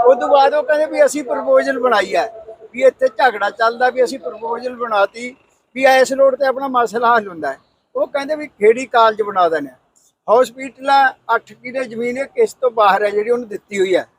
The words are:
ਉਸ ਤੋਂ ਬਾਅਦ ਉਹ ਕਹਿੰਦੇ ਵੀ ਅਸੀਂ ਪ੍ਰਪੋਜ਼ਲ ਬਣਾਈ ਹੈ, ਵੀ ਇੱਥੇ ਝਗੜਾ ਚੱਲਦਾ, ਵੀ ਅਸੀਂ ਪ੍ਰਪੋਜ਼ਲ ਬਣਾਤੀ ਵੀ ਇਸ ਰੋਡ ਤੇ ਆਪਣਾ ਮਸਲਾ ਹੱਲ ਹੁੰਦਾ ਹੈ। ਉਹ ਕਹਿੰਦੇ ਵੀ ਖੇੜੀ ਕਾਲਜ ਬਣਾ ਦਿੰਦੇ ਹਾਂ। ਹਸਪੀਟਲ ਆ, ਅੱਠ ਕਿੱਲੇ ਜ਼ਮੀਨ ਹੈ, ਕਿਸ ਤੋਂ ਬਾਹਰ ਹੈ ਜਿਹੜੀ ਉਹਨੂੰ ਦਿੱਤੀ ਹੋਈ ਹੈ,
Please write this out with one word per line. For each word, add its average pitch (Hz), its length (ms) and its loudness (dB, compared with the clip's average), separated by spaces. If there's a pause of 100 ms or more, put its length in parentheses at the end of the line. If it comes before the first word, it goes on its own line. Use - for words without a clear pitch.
ਉਸ 262 160 6
ਤੋਂ 294 80 -2
ਬਾਅਦ 277 260 4
ਉਹ 302 80 0
ਕਹਿੰਦੇ 302 240 0
ਵੀ 302 180 2
ਅਸੀਂ 285 200 -2
ਪ੍ਰਪੋਜ਼ਲ 262 540 0
ਬਣਾਈ 214 380 0
ਹੈ, - 280 -4 (280)
ਵੀ 247 100 -8
ਇੱਥੇ 262 260 2
ਝਗੜਾ 220 420 0
ਚੱਲਦਾ, 240 400 0
ਵੀ 247 140 0
ਅਸੀਂ 240 140 -6
ਪ੍ਰਪੋਜ਼ਲ 233 580 -10
ਬਣਾਤੀ 233 600 -4 (380)
ਵੀ 262 100 -2
ਇਸ 262 280 4
ਰੋਡ 269 240 2
ਤੇ 277 100 -2
ਆਪਣਾ 269 220 -4
ਮਸਲਾ 240 480 0
ਹੱਲ 208 120 -2
ਹੁੰਦਾ 151 240 -8
ਹੈ। 135 60 -14 (380)
ਉਹ 294 100 -2
ਕਹਿੰਦੇ 277 280 -6
ਵੀ 302 120 -8
ਖੇੜੀ 226 400 0
ਕਾਲਜ 220 360 2
ਬਣਾ 190 260 0
ਦਿੰਦੇ 147 220 -4
ਹਾਂ। - 720 -2
ਹਸਪੀਟਲ 262 480 -8
ਆ, 269 240 2 (200)
ਅੱਠ 226 180 -4
ਕਿੱਲੇ 247 320 -10
ਜ਼ਮੀਨ 240 340 -6
ਹੈ, 277 60 -6
ਕਿਸ 226 300 -2
ਤੋਂ 254 160 -2
ਬਾਹਰ 208 340 2
ਹੈ 208 60 0
ਜਿਹੜੀ 208 200 -2
ਉਹਨੂੰ 240 180 -4
ਦਿੱਤੀ 202 320 -8
ਹੋਈ 185 160 2
ਹੈ, 127 100 -2 (120)